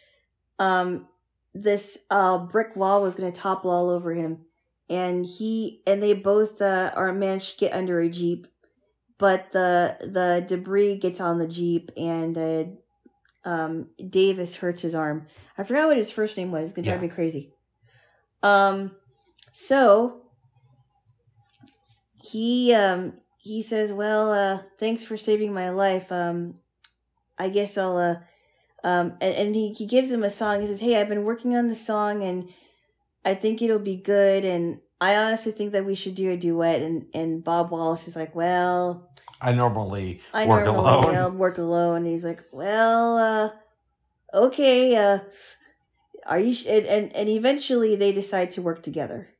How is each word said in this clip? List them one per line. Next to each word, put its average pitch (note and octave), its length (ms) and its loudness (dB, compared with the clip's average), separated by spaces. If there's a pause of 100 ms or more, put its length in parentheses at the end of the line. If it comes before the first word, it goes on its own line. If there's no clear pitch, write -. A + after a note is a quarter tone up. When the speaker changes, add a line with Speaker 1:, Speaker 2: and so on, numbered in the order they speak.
(600)
Speaker 1:
um, F#3 480 0 (460)
this, G3+ 440 -2 (140)
uh, F#3 260 4
brick G#3+ 380 -4
wall G3 260 2
was F#3 140 -2
gonna F#3 160 -6
topple F#3 400 -4
all F3 180 2
over F3 240 -2
him. E3 320 -6 (440)
And F3+ 360 -2
he, A3 600 -6
and G3+ 160 2
they G#3 120 4
both, G#3 480 0
uh, F#3+ 340 0
are F#3 180 0
managed F#3+ 400 -4
to - 120 -2
get - 80 0
under F3+ 260 -2
a E3+ 100 2
Jeep, F3 380 -4 (720)
but F#3 320 2
the, F3+ 500 2
the F3+ 460 0
debris G3 500 0
gets F3+ 220 -4
on E3+ 180 -2
the E3 100 -2
Jeep, E3+ 500 -2
and, E3 400 -4
uh, D#3+ 260 -2 (840)
um, E3 420 -6 (200)
Davis F#3+ 480 0
hurts F3 240 -4
his E3 140 -4
arm. D#3 320 -4 (300)
I G3 60 -6
forgot D4 240 0
what D4 100 4
his G#3 140 -2
first G#3+ 260 -4
name F#3 140 -6
was. D#3+ 140 -4
It's E3+ 80 -10
gonna F3 140 -6
drive F3+ 160 -2
Speaker 2:
Yeah. E3+ 40 -4
Speaker 1:
me E3+ 60 -10
crazy. D#3+ 400 -6 (880)
Um, G3 540 2 (560)
so A#3+ 680 4 (2000)
he, A#3+ 500 2
um, F#3 460 2 (180)
he G#3+ 260 -10
says, G#3+ 280 -2
"Well, G#3+ 400 0
uh, G3 280 0 (200)
thanks A3+ 240 -2
for A3 140 -8
saving G#3+ 360 0
my F#3 160 -4
life. F#3 420 0
Um, F3 440 -4 (840)
I F#3+ 120 -2
guess G3+ 280 -2
I'll, F#3 200 0
uh," F3 180 2 (680)
um, F3 380 0
and, F#3 140 0
and G#3 200 0
he, G#3+ 180 -2
he A3 120 -10
gives C4 240 2
them A#3 140 -2
a G3+ 60 0
song. G#3 320 -2
He G#3 60 -4
says, G3 120 -6
"Hey, A3+ 200 2
I've G#3 100 0
been G#3 160 -2
working A#3 300 -2
on A#3+ 120 2
the A3+ 80 -2
song, G#3 480 -2
and F3+ 260 -6 (760)
I F#3+ 80 2
think A3 280 -2
it'll A3 180 2
be G3 180 -6
good, G3 480 4
and E3+ 340 -2 (220)
I G3 160 4
honestly A3 340 -2
think G#3 220 -6
that G3 120 0
we G3 100 -2
should F#3+ 200 -8
do F#3+ 160 -2
a F3+ 60 -2
duet." E3 440 0
And, D#3+ 320 -6
and E3 300 -4
Bob E3+ 280 0
Wallace E3 360 -4
is F3 80 -14
like, D#3+ 200 -8
"Well, F3+ 760 0 (320)
Speaker 2:
I B2 120 0
normally G2+ 680 -2 (120)
Speaker 1:
I A3 120 0
Speaker 2:
work A2 200 6
Speaker 1:
normally, F#3+ 220 2
Speaker 2:
alone. D#3+ 280 4
Speaker 1:
uh, F3+ 160 2
work F#3 260 0
alone." E3+ 400 0
And E3+ 100 -2
he's E3+ 180 -4
like, E3+ 180 -8 (100)
"Well, A3+ 640 2
uh, A3 320 2 (880)
okay, B3+ 580 6
uh, G3+ 240 4 (1080)
are E3 120 0
you?" A#3+ 140 2
Sh-, - 140 -8
and, G#3+ 180 4
and, G#3 300 0
and G#3 140 -2
eventually A#3 680 2
they G3+ 160 2
decide G3 400 -2
to F#3 100 -10
work E3+ 220 -4
together. - 460 -8 (100)